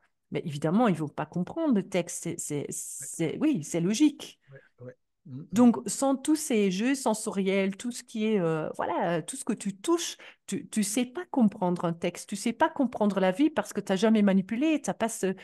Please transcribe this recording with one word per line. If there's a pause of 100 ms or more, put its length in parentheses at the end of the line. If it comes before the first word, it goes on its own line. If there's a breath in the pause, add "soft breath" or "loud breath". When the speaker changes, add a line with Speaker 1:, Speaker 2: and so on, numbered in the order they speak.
(300)
Speaker 1:
mais
évidemment,
ils
vont
pas
comprendre
le
texte,
c'est,
c'est,
Speaker 2:
Ouais.
Speaker 1:
c'est,
oui,
c'est
logique. (100)
Speaker 2:
Ouais, (260 loud breath)
ouais. (300)
Mm,
mm.
Speaker 1:
Donc, (100)
sans
tous
ces
jeux
sensoriels,
tout
ce
qui
est,
euh,
voilà,
tout
ce
que
tu
touches, (300 loud breath)
tu,
tu
sais
pas
comprendre
un
texte,
tu
sais
pas
comprendre
la
vie
parce
que
t'as
jamais
manipulé,
t'as
pas
ce,